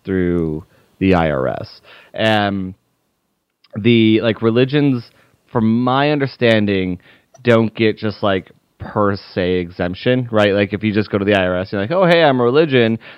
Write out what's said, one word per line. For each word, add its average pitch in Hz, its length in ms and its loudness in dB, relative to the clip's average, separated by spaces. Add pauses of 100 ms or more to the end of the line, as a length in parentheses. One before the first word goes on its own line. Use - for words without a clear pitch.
through 87 600 -2 (340)
the 95 160 4
I 82 160 2
R 65 160 -2
S. - 340 -10 (320)
Um, 101 640 -2 (1000)
the, 110 460 2
like, 113 220 -2
religions, 131 680 0 (420)
from 113 320 0
my 139 280 0
understanding, 107 880 0 (420)
don't 113 320 2
get 107 240 0
just, 107 240 -8
like, 98 300 -2 (280)
per 101 360 -2
se 90 440 -4
exemption, 95 680 -4
right? 104 240 2
Like, 101 200 0
if 104 100 -6
you 107 100 0
just 104 160 -2
go 107 80 -2
to 98 60 -2
the 101 120 2
I 95 120 2
R 90 80 -2
S, 92 160 -6
you're 101 80 -4
like, 110 120 -6
"Oh, 185 140 2
hey, 170 160 4
I'm 135 200 2
a - 20 2
religion. 123 560 2 (180)